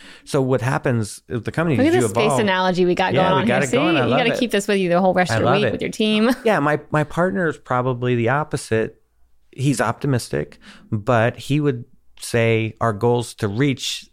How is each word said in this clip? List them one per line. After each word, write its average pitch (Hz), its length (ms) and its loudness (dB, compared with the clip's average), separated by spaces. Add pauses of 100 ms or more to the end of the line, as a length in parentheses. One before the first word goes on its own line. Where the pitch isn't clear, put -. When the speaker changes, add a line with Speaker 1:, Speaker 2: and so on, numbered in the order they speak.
(240)
Speaker 1:
So 139 180 -2
what 127 180 0
happens 123 680 -2
with 104 160 -6
the 113 80 -6
company 160 240 0
Speaker 2:
Look 262 100 4
Speaker 1:
is 330 80 2
Speaker 2:
at - 40 4
Speaker 1:
you - 40 2
Speaker 2:
the - 60 0
space - 180 0
Speaker 1:
evolve. - 140 2
Speaker 2:
analogy 185 440 2
we 180 120 2
got 185 180 0
Speaker 1:
Yeah, 185 160 4
Speaker 2:
going 185 40 2
Speaker 1:
we 190 80 2
Speaker 2:
on 196 40 0
Speaker 1:
got 131 160 2
Speaker 2:
here. 139 60 -2
Speaker 1:
it - 40 -2
going. - 220 2
Speaker 2:
See? 139 60 2
Speaker 1:
I 123 40 2
Speaker 2:
You 117 60 -2
Speaker 1:
love 123 100 2
Speaker 2:
gotta - 140 0
Speaker 1:
it. 110 60 -4
Speaker 2:
keep 226 100 0
this 202 160 -2
with 202 120 0
you 185 100 0
the 175 120 2
whole 185 140 2
rest 180 160 2
Speaker 1:
I - 60 0
Speaker 2:
of - 60 2
the 110 40 2
Speaker 1:
love 123 120 4
Speaker 2:
week - 80 2
Speaker 1:
it. 107 60 0
Speaker 2:
with - 100 -4
your - 100 -4
team. 214 460 2
<laughs> - 60 -20
Speaker 1:
Yeah, 208 140 4
my, 151 220 2 (100)
my 151 140 2
partner 180 440 -2
is 147 100 -6
probably 123 580 -2
the 117 140 0
opposite. 135 720 -4 (500)
He's 131 280 0
optimistic, 113 800 -2 (320)
but 113 460 0
he 143 240 -2
would 127 240 -2 (340)
say 113 600 0
our 113 140 0
goal's 120 400 -2
to - 140 -4
reach 127 640 -4